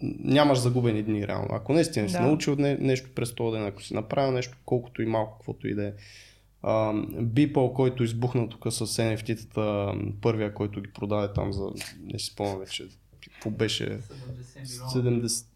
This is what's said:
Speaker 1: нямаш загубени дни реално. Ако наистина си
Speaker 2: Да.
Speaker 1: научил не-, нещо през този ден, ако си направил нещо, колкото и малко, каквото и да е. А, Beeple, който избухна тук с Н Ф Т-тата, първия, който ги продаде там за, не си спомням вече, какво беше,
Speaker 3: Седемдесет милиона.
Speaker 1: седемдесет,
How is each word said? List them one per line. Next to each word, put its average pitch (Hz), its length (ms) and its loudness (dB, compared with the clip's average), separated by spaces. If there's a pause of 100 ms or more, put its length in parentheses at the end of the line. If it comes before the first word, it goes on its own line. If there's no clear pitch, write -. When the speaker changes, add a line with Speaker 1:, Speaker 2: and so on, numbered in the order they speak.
Speaker 1:
нямаш 143 580 4
загубени 117 440 4
дни 104 240 0
реално. 98 240 -2
Ако 104 220 0
наистина 156 360 4
си 90 60 0
Speaker 2:
Да. 117 60 2
Speaker 1:
научил 143 340 4
не-, 143 220 2
нещо 131 380 0
през 120 200 -4
този 113 220 -2
ден, 104 100 -2
ако 101 140 -8
си - 120 -10
направил 135 380 0
нещо, 123 340 -2
колкото 123 360 -2
и 113 40 0
малко, 110 320 0
каквото 110 300 -8
и 107 80 -2
да 104 120 -2
е. 101 40 -6 (720)
А, 107 80 0 (420)
Beeple, 127 600 2
който 127 300 2
избухна 117 460 0
тук - 200 -10
с - 300 -4
Н 113 120 2
Ф 107 120 -2
Т-тата, 104 680 -2 (300)
първия, 107 320 2
който 104 280 -4
ги - 120 -12
продаде 101 400 -2
там 98 200 0
за, 98 100 -4 (400)
не 98 160 -8
си - 60 -8
спомням 98 340 -4
вече, - 240 -10 (400)
какво - 260 -8
беше, 110 360 0 (160)
Speaker 3:
Седемдесет - 600 -14
милиона. 123 260 -10
Speaker 1:
седемдесет, 120 680 0